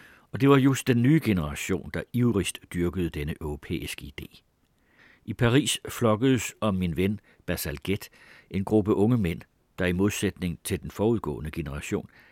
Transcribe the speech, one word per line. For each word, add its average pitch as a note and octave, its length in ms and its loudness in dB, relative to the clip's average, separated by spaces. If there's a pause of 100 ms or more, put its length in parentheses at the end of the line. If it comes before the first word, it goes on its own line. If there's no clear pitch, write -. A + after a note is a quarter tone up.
(320)
Og G#2+ 80 -6
det C#3 100 6
var C#3 60 10
just C3+ 300 4
den A#2+ 160 4
nye C#3+ 220 6
generation, F2 720 -2
der E2+ 80 -4 (100)
ivrigst A#2 460 0 (160)
dyrkede F2 360 -2
denne D2+ 300 -6
europæiske - 800 -10
idé. - 220 -18 (840)
I A2+ 100 -8
Paris A#2+ 540 2
flokkedes A#2 720 2
om G#2+ 140 0
min F2+ 220 -2
ven G2 240 0 (260)
Bazalgette - 640 -6 (420)
en F#2+ 140 -2
gruppe G#2 300 2
unge A#2 240 4
mænd, F2 220 -2 (380)
der F#2 80 0
i F2+ 60 2
modsætning F#2 720 -2
til - 180 -4
den - 80 -10
forudgående D#2 600 -2
generation D2+ 600 -6 (220)